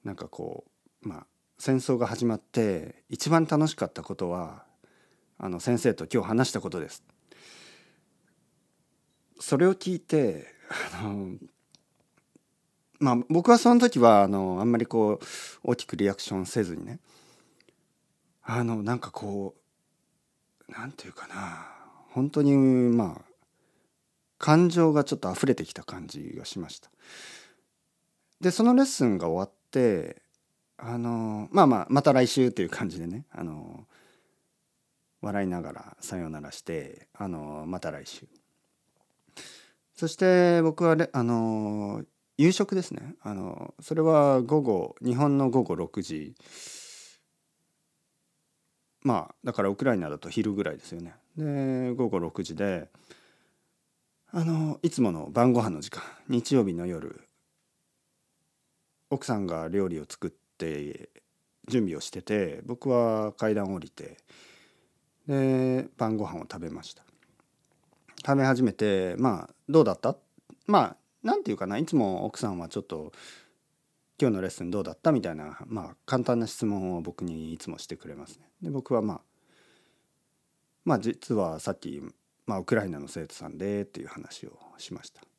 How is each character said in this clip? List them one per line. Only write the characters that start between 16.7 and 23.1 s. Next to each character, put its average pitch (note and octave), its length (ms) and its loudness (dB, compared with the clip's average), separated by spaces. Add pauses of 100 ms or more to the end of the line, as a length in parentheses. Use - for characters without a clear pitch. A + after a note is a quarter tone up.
に - 80 -12
ね、 - 140 -12 (1400)
あ A#2+ 220 -4
の、 A2+ 180 -2
な A#2 120 -2
ん A#2+ 40 -4
か - 120 -10
こ G2+ 440 -8 (1120)
う、 - 40 -20
な A#2 140 -12
ん C#3+ 60 -12
て - 140 -20
い - 40 -18
う - 20 -20
か - 160 -18
な、 F#2 400 -12 (420)
本 C3+ 200 0
当 D3 120 0
に、 C#3+ 140 6
ま B2 640 4